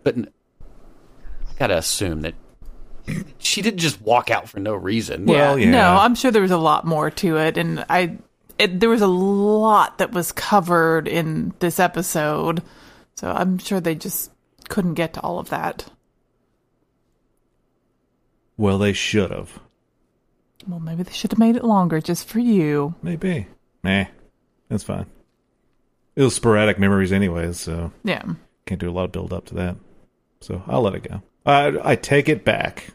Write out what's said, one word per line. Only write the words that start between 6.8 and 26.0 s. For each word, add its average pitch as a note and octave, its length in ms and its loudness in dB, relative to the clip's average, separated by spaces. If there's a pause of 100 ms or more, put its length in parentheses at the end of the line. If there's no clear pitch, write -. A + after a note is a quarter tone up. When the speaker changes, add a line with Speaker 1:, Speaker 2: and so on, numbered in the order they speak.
Speaker 3:
more D#3 240 0
to D#3+ 280 -2
it, D#3 200 0
and E3 320 -4
I, F3+ 280 0 (400)
it, F#3 220 0
there A3+ 100 4
was A3+ 120 4
a G3+ 60 4
lot G3+ 920 2
that - 140 -2
was E3+ 200 -4
covered E3 760 2
in D#3+ 520 -2
this E3+ 200 -2
episode, E3 840 -2 (540)
so - 160 -8
I'm F#3 260 -2
sure F#3+ 240 -4
they E3 140 -2
just - 360 -10 (380)
couldn't F3+ 260 -2
get E3 180 -4
to - 80 -12
all F3 180 -6
of - 100 -12
that. - 360 -6 (2750)
Speaker 2:
Well, G2 200 2
they G2+ 160 2
should G2 380 -2
have. - 280 -12 (1080)
Speaker 3:
Well, F3 120 -10
maybe E3 240 -6
they - 80 -10
should - 200 -6
have - 80 0
made A3+ 160 6
it B3 80 -4
longer F3+ 360 2
just E3 280 -4
for A3 120 -4
you. D#3+ 640 2
Speaker 2:
Maybe. E3 460 -4 (360)
Nah, F#2+ 220 0 (640)
that's G#2 140 -4
fine. F#2+ 240 -8 (1080)